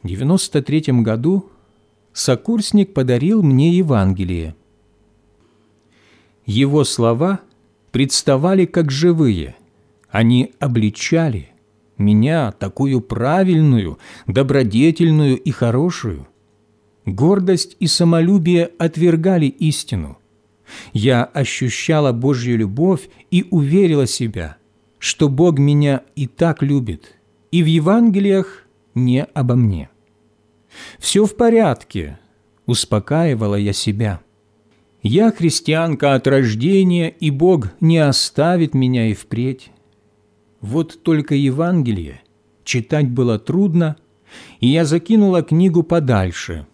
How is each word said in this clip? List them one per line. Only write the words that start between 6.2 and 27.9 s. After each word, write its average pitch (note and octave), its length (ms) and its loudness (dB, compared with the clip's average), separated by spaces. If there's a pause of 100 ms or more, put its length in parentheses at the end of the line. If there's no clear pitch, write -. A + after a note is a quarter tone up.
Его C#3 400 0
слова B2+ 560 0 (500)
представали D3 760 0
как D#3+ 240 -2
живые. C3+ 680 0 (540)
Они A#2 480 2
обличали A#2 920 -2 (480)
меня, G#2+ 560 2
такую C3 480 -4
правильную, C#3 1000 0 (280)
добродетельную C#3 1120 2
и - 140 -4
хорошую. A#2+ 760 -4 (760)
Гордость F3 760 0
и F#3 60 0
самолюбие E3+ 800 2 (120)
отвергали E3 680 0
истину. A2+ 720 -4 (760)
Я A#2+ 320 0
ощущала C#3 880 -2
Божью A#2+ 460 -2
любовь C#3 500 -2 (220)
и F3+ 200 0
уверила D#3 560 2
себя, G2+ 520 -8 (400)
что - 320 -2
Бог D3 280 2
меня C#3+ 440 2 (120)
и C3+ 120 -6
так E3 360 -2
любит, C3 540 -4 (340)
и F3 120 2
в D#3 40 2
Евангелиях F#3+ 1000 0 (300)